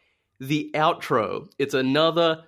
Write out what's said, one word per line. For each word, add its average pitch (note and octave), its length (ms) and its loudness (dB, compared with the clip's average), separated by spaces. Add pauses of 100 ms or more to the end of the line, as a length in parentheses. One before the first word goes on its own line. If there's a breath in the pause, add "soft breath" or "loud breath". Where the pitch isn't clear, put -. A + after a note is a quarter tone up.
(380)
The D3 360 -4
outro, C#3+ 760 0 (100)
it's C#3 140 -2
another D#3+ 760 2